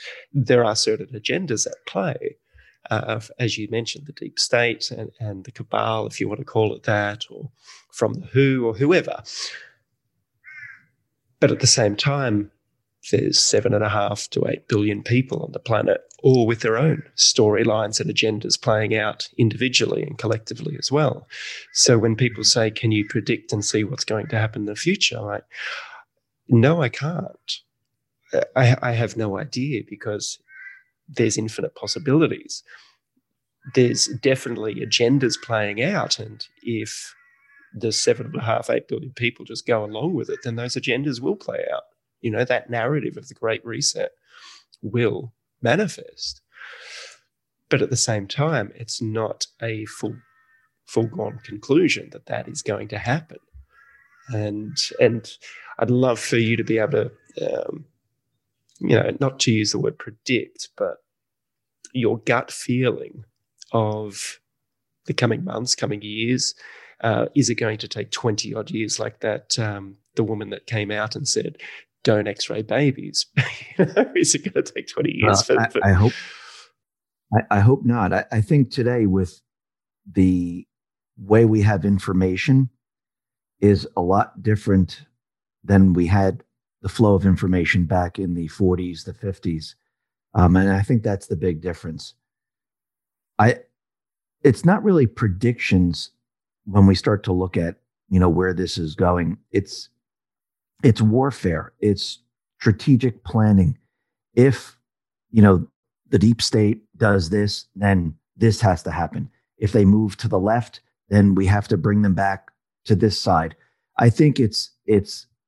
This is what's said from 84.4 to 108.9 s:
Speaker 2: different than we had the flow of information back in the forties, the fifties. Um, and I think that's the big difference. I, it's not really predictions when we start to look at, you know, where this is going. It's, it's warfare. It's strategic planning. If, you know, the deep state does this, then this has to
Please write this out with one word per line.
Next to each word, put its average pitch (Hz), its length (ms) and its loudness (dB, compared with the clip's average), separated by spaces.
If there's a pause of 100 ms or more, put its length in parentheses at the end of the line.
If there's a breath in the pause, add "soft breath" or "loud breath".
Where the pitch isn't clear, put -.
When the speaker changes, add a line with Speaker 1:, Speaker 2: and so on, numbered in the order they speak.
Speaker 2:
different 98 600 0 (600)
than 98 300 6
we 87 160 2
had 95 380 2 (360)
the 95 60 -8
flow 104 280 4
of 92 100 2
information 90 600 2
back 87 320 -2
in 90 180 -4
the 85 120 -6
forties, 90 560 -2
the 92 100 -14
fifties. 87 600 -8 (580)
Um, 87 220 6
and 95 160 4
I 98 100 2
think 110 220 0
that's 101 240 -4
the - 80 -6
big 80 240 -2
difference. 85 540 -10 (1200)
I, - 220 4 (800)
it's 131 220 4
not 180 220 4
really 170 220 6
predictions 98 1040 0 (520)
when 98 240 6
we 98 80 8
start 104 280 0
to 98 100 -2
look 92 240 -2
at, 85 180 -2 (320)
you 95 120 2
know, 90 100 6
where 90 240 2
this 87 240 -4
is 78 180 -6
going. 87 420 0 (140)
It's, - 380 -4 (920)
it's 117 180 4
warfare. 110 800 0
It's 104 400 0 (400)
strategic 123 640 4
planning. 107 540 4 (560)
If, - 440 2 (540)
you 113 100 6
know, 98 260 6 (420)
the 110 100 4
deep 113 220 4
state 107 400 2 (160)
does 98 320 2
this, 104 360 -2 (100)
then 95 400 2 (220)
this 110 240 2
has 95 220 2
to 87 80 -6